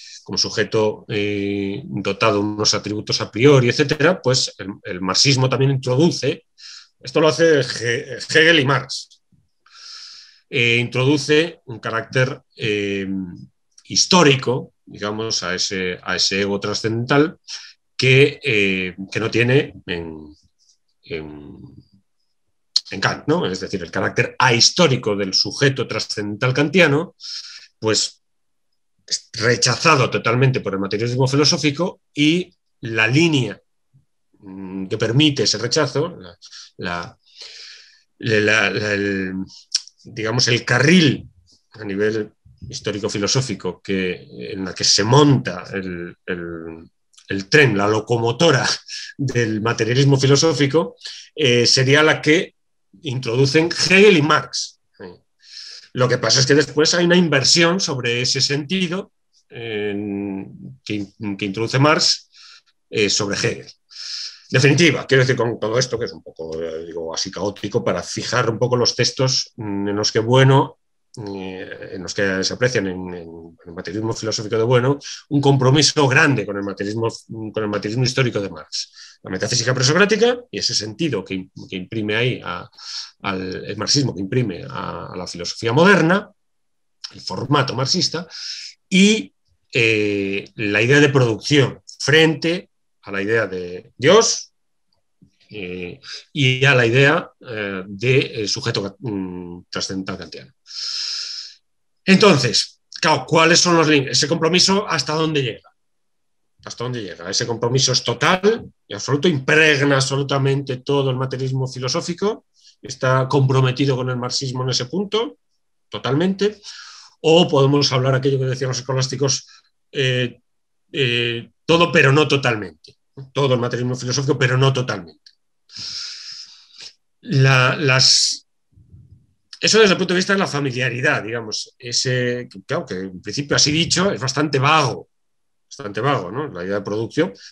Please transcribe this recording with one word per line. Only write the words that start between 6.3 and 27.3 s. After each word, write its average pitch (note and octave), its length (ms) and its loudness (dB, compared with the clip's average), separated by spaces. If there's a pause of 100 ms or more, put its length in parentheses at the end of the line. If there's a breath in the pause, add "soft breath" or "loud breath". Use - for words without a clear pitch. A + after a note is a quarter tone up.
esto C3 200 -4
lo D#3 80 4
hace D#3 340 4
He-, A#2 560 -6 (120)
Hegel D#3+ 300 6
y C3 60 2
Marx, - 560 -4 (1300 loud breath)
eh, A#2+ 300 2
introduce C#3+ 880 0
un A2 140 -14
carácter, B2+ 640 -2 (160)
eh, G2+ 500 -2 (800)
histórico, C#3 880 2 (120)
digamos, G#2+ 580 -6
a F2+ 120 -4
ese, F#2 480 -4
a F#2 140 -4
ese F#2+ 240 0
ego G2+ 180 -2
trascendental A#2 760 0 (600 loud breath)
que, C3 460 4
eh, F#2+ 520 0 (160)
que - 80 -6
no A2 120 -2
tiene B2 440 2 (100)
en, D#2+ 500 -10 (680)
en, D2+ 560 -12 (1300)
en F#2+ 100 -8
Kant, C#3 260 -4
¿no? D#3 180 0
Es F#2 140 -4
decir, F#2+ 220 -8
el E2 100 -14
carácter G#2 460 -2
ahistórico B2 800 2
del G2 180 -4
sujeto B2+ 540 0
trascendental G#2+ 680 -4
kantiano, D3+ 640 2 (640 loud breath)